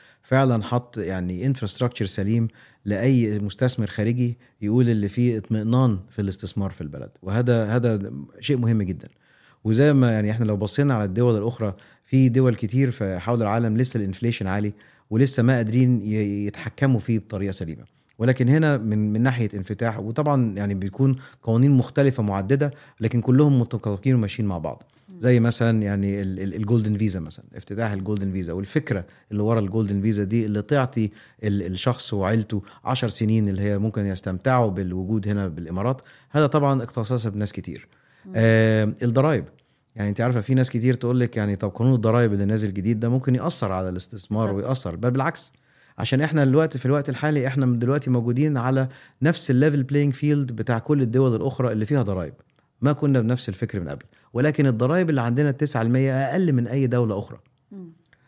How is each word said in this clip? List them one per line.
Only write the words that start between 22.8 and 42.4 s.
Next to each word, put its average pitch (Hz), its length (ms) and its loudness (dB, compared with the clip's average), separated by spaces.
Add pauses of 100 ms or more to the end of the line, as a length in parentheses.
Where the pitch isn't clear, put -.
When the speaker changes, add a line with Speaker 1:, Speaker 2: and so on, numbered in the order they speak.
Speaker 1:
لكن 113 220 0
كلهم 135 380 4
متطابقين 113 560 -2
وماشيين 107 320 -2
مع 92 100 -2
بعض. 78 260 -8 (260)
Speaker 2:
مم. - 100 -20
Speaker 1:
زي 123 200 4
مثلًا 113 440 2
يعني 101 380 -2
ال-، 92 180 -4
ال-، 95 160 -6
الجولدن 107 420 0
فيزا 98 220 -2
مثلًا، 80 260 -12 (100)
افتتاح 110 360 -6
الجولدن 98 400 -4
فيزا 90 220 -6
والفكرة 98 520 -2 (260)
اللي 104 120 -2
ورا 113 160 2
الجولدن 101 420 0
فيزا 104 220 0
دي 110 220 0
اللي 104 160 -2
تعطي 127 440 0 (380)
ال-، 101 200 -2
الشخص 92 500 -4
وعيلته 101 500 -2 (200)
عشر 127 240 -2
سنين 107 420 0
اللي 95 120 -2
هي 101 160 0
ممكن 104 280 -2
يستمتعوا 101 640 0
بالوجود 95 560 -2
هنا 101 200 0
بالإمارات. 90 540 -6 (280)
هذا 147 180 4
طبعًا 139 360 2
اختصاص 113 440 -4
بناس 104 240 -4
كتير. - 360 -12 (380)
Speaker 2:
مم. 185 100 -14
Speaker 1:
آه، 110 580 4 (100)
الضرايب. 120 420 2 (500)
يعني 104 140 -4
أنت 104 120 -2
عارفة 120 200 0
في 131 120 -2
ناس 127 160 2
كتير 123 240 0
تقول 123 260 -2
لك 120 180 -2
يعني، 104 180 0
"طب 101 140 -4
قانون 123 260 2
الضرايب 113 380 2
اللي 101 120 0